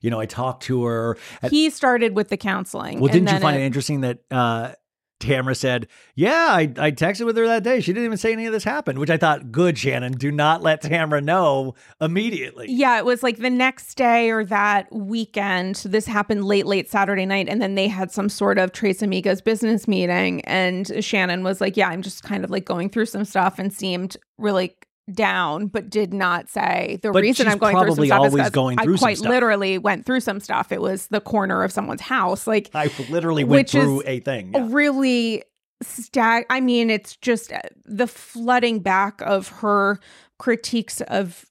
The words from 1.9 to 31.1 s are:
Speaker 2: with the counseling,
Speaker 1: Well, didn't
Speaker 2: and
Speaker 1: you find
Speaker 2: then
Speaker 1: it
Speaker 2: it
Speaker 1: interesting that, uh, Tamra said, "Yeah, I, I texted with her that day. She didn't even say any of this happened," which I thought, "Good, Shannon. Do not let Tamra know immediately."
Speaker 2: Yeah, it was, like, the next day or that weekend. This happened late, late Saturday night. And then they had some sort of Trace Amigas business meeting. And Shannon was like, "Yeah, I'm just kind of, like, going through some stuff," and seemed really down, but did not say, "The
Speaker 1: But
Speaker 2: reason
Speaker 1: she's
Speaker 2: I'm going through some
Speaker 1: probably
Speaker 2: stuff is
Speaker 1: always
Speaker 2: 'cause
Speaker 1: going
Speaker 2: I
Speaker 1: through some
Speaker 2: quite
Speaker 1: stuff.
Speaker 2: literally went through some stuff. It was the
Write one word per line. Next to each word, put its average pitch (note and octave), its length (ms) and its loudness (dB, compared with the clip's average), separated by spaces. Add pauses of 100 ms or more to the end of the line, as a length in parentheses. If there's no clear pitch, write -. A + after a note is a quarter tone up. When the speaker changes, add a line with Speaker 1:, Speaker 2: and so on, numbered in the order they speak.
Speaker 2:
with G3+ 140 0
the G#3 80 -4
counseling, - 640 -6
Speaker 1:
Well, C3+ 80 4
didn't F#3 220 4
Speaker 2:
and F#3+ 80 4
Speaker 1:
you F#3+ 40 0
find D3+ 140 4
Speaker 2:
then C3+ 60 0
Speaker 1:
it - 20 0
Speaker 2:
it C3+ 40 0
Speaker 1:
interesting C#3 340 -2
that, B2 180 -2 (100)
uh, A#2+ 420 0 (500)
Tamra C3 340 0
said, B2 320 -2 (260)
"Yeah, D4+ 360 2
I, F3+ 140 4 (140)
I D3+ 140 2
texted F3+ 340 -2
with A3+ 120 0
her A3+ 100 2
that A3+ 160 2
day. B3 160 2
She F3 140 -2
didn't A#3 100 -2
even A3+ 140 -4
say A3+ 160 0
any A3+ 140 -4
of A3+ 40 -4
this G#3+ 140 -2
happened," E3 340 -4
which D3 100 -2
I E3 60 4
thought, C#3+ 380 0
"Good, E3 240 2
Shannon. B2 340 -2
Do C3 180 -4
not D3+ 320 2
let D#3 220 0
Tamra D3+ 400 0
know C#3+ 500 2 (280)
immediately." E3 680 -4
Speaker 2:
Yeah, B3+ 280 4
it G3+ 80 -2
was, B3 180 0
like, A#3+ 140 0
the A#3+ 120 -2
next B3+ 460 -2
day A#3 340 4
or A3 140 0
that G3+ 500 0
weekend. G3+ 840 -2 (100)
This G#3 200 0
happened G#3 380 -2
late, G3 220 2
late G3 240 -2
Saturday G3 360 0
night. G3 220 -2
And G#3 140 -2
then G3 140 -2
they F#3+ 120 2
had F#3+ 240 -4
some G3+ 160 -2
sort G3+ 300 0
of F#3 160 0
Trace G3 280 -2
Amigas G3 400 0
business A3 460 0
meeting. F3+ 540 0
And F#3 500 -2 (100)
Shannon F#3 420 -2
was F#3+ 180 -2
like, G3 160 -2
"Yeah, F#3+ 100 2
I'm F3+ 140 -6
just F#3 220 -12
kind G3 200 -6
of, F#3 80 -6
like, F#3+ 140 -4
going F3+ 240 -4
through A3+ 160 0
some G3+ 180 -6
stuff," F#3+ 340 0
and G3 140 -4
seemed F#3 460 -6 (200)
really F#3+ 380 0 (380)
down, F#3 540 0
but G#3+ 200 -6
did G3+ 280 -2
not F3+ 340 -2
say, - 540 -2
"The G#3+ 80 -2
Speaker 1:
But F#3+ 100 4
Speaker 2:
reason A#3 240 4
Speaker 1:
she's G#3+ 80 4
Speaker 2:
I'm G3+ 60 -2
going G#3 160 4
through F#3 140 6
some D#3+ 60 2
Speaker 1:
probably D3 120 2
Speaker 2:
stuff C#3 180 6
is C#3 60 6
Speaker 1:
always C#3 140 2
Speaker 2:
'cause B2+ 40 0
Speaker 1:
going C3 300 0
Speaker 2:
I - 60 0
Speaker 1:
through F3+ 120 4
some C4 80 4
Speaker 2:
quite G#3 140 2
Speaker 1:
stuff. A3 100 -2
Speaker 2:
literally G#3 480 2
went G3 260 0
through B3+ 180 0
some G3+ 180 -4
stuff. - 320 -4
It - 100 -4
was F#3+ 280 -4
the G#3 120 0